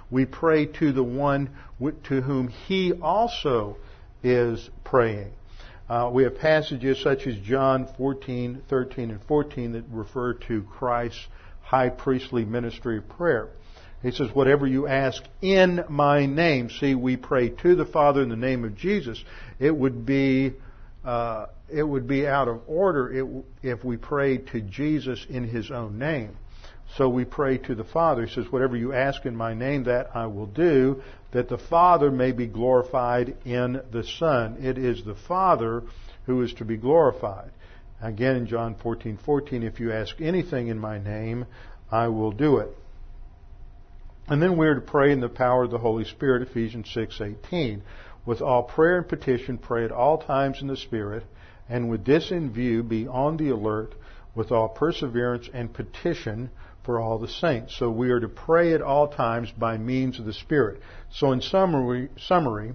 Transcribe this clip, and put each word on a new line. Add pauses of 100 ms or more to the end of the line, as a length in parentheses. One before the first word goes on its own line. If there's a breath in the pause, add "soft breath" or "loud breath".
(100)
We
pray
to
the
one (300 loud breath)
w-,
to
whom
he
also (440 loud breath)
is (140)
praying. (560 loud breath)
Uh,
we
have
passages
such
as
John (120)
fourteen,
thirteen
and
fourteen
that
refer (160)
to
Christ's (340 soft breath)
high
priestly
ministry
of
prayer. (540 loud breath)
He
says,
"Whatever
you
ask (200)
in
my
name."
See,
we
pray
to
the
Father
in
the
name
of
Jesus. (360 loud breath)
It
would
be, (500 soft breath)
uh, (240)
it
would
be
out
of
order
it, (180)
if
we
prayed
to
Jesus
in
his
own
name. (600 loud breath)
So
we
pray
to
the
Father.
He
says,
"Whatever
you
ask
in
my
name,
that
I
will
do, (300 loud breath)
that
the
Father
may
be
glorified (120)
in (100)
the
Son."
It
is
the
Father (440 loud breath)
who
is
to
be
glorified. (520 soft breath)
Again,
in
John
fourteen
fourteen,
"If
you
ask
anything
in
my
name, (440 loud breath)
I
will
do
it." (1500)
And
then
we
are
to
pray
in
the
power
of
the
Holy
Spirit,
Ephesians
six
eighteen. (420 loud breath)
"With
all
prayer
and
petition,
pray
at
all
times
in
the
Spirit, (440 soft breath)
and
with
this
in
view,
be
on
the
alert (400 loud breath)
with
all
perseverance
and
petition (340 loud breath)
for
all
the
saints."
So
we
are
to
pray
at
all
times
by
means
of
the
Spirit. (300 loud breath)
So
in
summary,
summary,